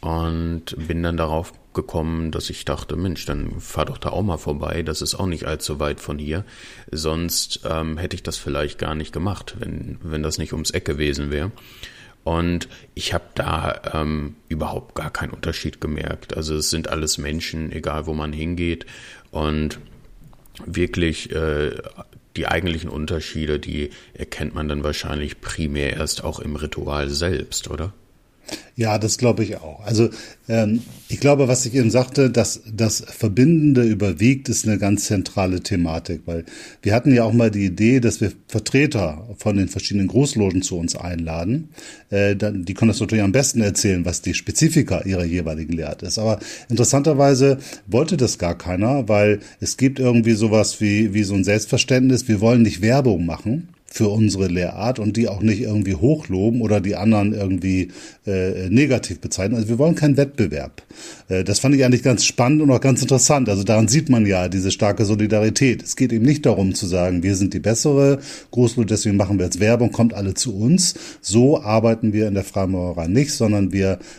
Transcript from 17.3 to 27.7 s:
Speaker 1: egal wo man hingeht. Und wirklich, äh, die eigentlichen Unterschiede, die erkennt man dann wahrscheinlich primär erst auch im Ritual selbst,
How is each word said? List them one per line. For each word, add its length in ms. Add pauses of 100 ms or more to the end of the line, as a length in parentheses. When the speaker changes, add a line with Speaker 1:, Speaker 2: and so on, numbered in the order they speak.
Speaker 1:
egal 340
wo 80
man 180
hingeht. 540 (460)
Und 480 (880)
wirklich, 640
äh, 400 (640)
die 120
eigentlichen 440
Unterschiede, 640
die 320 (240)
erkennt 400
man 140
dann 160
wahrscheinlich 580
primär 520
erst 300
auch 160
im 180
Ritual 520
selbst, 600